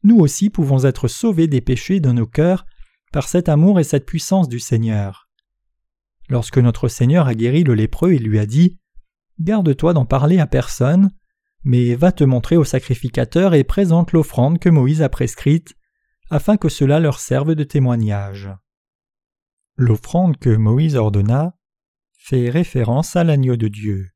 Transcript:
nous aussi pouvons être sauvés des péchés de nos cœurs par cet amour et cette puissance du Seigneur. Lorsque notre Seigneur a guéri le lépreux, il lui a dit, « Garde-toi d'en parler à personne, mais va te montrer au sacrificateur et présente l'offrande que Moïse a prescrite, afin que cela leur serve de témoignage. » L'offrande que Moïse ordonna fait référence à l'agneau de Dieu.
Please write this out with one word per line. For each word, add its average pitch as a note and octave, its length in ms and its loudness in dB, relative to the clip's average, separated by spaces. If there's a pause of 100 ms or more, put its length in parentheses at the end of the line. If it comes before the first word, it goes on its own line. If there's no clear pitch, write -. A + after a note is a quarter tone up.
nous A3+ 140 6
aussi F#3 320 2
pouvons C3+ 340 0
être C3 240 0
sauvés E3 400 -2
des C3+ 120 0
péchés C3+ 380 -4
de C3+ 140 0
nos A#2 160 0
cœurs F3 360 0 (460)
par - 160 -6
cet F3 220 -2
amour E3+ 320 4
et D3 40 2
cette C#3 220 -4
puissance E3+ 420 -2
du A#2+ 120 -8
Seigneur. A2 680 -4 (1000)
Lorsque B2 300 -2
notre A#2+ 300 0
Seigneur C#3+ 380 0
a A#2+ 80 -2
guéri B2 300 0
le B2+ 100 2
lépreux, C3+ 400 0
il B2 80 0
lui G#2+ 160 0
a G#2 80 0
dit, « D3+ 320 2 (640)
Garde-toi E3+ 520 0
d'en C#3 140 0
parler D3 320 2
à D3+ 80 2
personne, D3+ 640 0 (540)
mais B2 320 2
va F3 160 4
te D3+ 120 0
montrer C3 320 0
au D#3 80 4
sacrificateur C3 880 -2
et C#3 120 4
présente E3+ 480 0
l'offrande C#3 460 0
que F3 120 2
Moïse D3+ 320 2
a C3+ 80 0
prescrite, - 640 -2 (560)
afin G#3 260 0
que E3 140 -2
cela C#3+ 300 0
leur D3+ 180 -2
serve D3 360 -2
de D3+ 100 -4
témoignage. » G#2 840 -4 (1300)
L'offrande C#3+ 600 0
que B2+ 100 -2
Moïse A#2 480 2
ordonna A2 600 -2 (540)
fait B2 360 -4
référence C3 680 -2
à F3 80 0
l'agneau C3+ 320 0
de A2+ 120 -4
Dieu. G2+ 480 -8